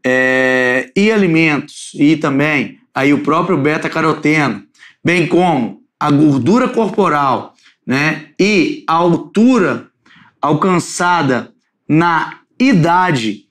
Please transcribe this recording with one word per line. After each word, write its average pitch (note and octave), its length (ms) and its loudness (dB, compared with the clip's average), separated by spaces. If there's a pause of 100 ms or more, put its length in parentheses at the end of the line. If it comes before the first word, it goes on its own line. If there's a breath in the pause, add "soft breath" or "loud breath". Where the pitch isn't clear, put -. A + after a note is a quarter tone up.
é, C3 920 0
e G#3 160 2
alimentos, E3 800 -2
e D3+ 220 2
também D3 640 -2 (140)
aí C#3 180 0
o C#3 80 0
próprio E3 360 -2
beta-caroteno, D3+ 1080 -2 (400 soft breath)
bem E3+ 220 0
como D#3 560 0 (180)
a D3+ 100 -2
gordura D3 580 2
corporal, D3+ 880 -2 (320 soft breath)
né, D3+ 400 -4 (120)
e F#3+ 500 0
a D#3+ 60 -2
altura F3 920 0 (540 soft breath)
alcançada D#3+ 1120 -2 (360)
na E3 520 0 (180)
idade E3+ 920 0